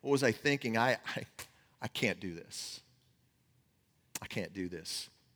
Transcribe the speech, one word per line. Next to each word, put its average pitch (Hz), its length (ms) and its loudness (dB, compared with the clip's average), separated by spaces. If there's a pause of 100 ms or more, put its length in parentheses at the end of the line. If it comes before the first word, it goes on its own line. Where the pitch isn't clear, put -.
what 131 100 -2
was 139 140 6
I 117 80 8
thinking? 131 440 2
I, 120 160 6 (220)
I, 117 100 -4 (580)
I 131 60 -4
can't 98 300 0
do 90 160 -6
this. - 460 -10 (1400)
I - 60 -10
can't 92 260 -4
do 92 160 -4
this. 87 400 -6 (280)